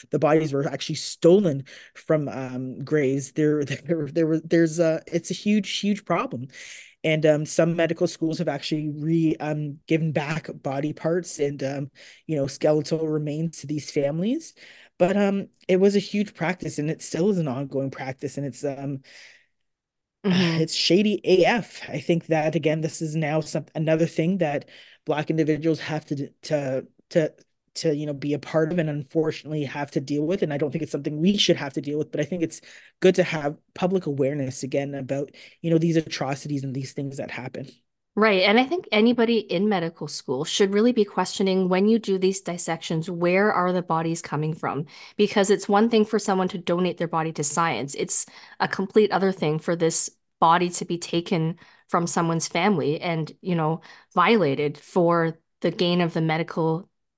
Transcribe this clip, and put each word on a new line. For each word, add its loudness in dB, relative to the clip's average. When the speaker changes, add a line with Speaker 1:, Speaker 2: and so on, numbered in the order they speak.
Speaker 1:
the -2
bodies 4
were -2
actually -6
stolen 4
from, -2
um, -8
graves, 0
there, 0
<laughs> -4
there, -4
there 0
was, 0
there's 2
a, 2
it's -4
a -4
huge, 0
huge -2
problem. -4
And, 2
um, 4
some 2
medical 2
schools -2
have -2
actually -4
re-, 2
um, -4
given 2
back -4
body -4
parts -4
and, -2
um, -6
you -2
know, 0
skeletal 0
remains -4
to -12
these -6
families. -2
But, 4
um, 0
it 4
was 6
a 4
huge -4
practice, -4
and -2
it -8
still 0
is 0
an -2
ongoing -4
practice, -8
and -4
it's, -8
um, -6
Speaker 2:
Mm-hmm. 2
Speaker 1:
<sighs> -
it's 0
shady 2
A 6
F. 0
I -6
think 0
that, 0
again, 0
this -6
is -6
now 0
some-, -6
another 2
thing 0
that -2
Black -2
individuals 0
have -6
to -6
d-, -8
to, -2
to, 2
to, 0
you -6
know, -6
be -4
a -4
part 0
of 0
and 0
unfortunately -4
have -6
to -2
deal -2
with. -2
And -2
I -4
don't -2
think -4
it's -8
something -6
we 4
should 4
have -6
to -4
deal -4
with, -4
but -4
I 0
think -4
it's -6
good 6
to 4
have -4
public -2
awareness -2
again -4
about, -6
you -2
know, 6
these 2
atrocities -4
and -8
these -8
things -8
that -10
happen. -12
Speaker 2:
Right. 4
And 6
I 4
think -4
anybody 4
in 0
medical -2
school -4
should 2
really 4
be 2
questioning, 0
when 4
you 6
do 0
these 0
dissections, -4
where 2
are 2
the 0
bodies -2
coming -4
from? -4
Because 2
it's 2
one 4
thing 4
for 0
someone 0
to -6
donate -2
their -4
body -2
to -6
science. -2
It's -2
a 0
complete 2
other 2
thing -2
for -2
this 0
body 6
to -6
be -4
taken -2
from 2
someone's 0
family 2
and, -2
you -2
know, 0
violated 2
for 2
the 0
gain 2
of 0
the 0
medical, -2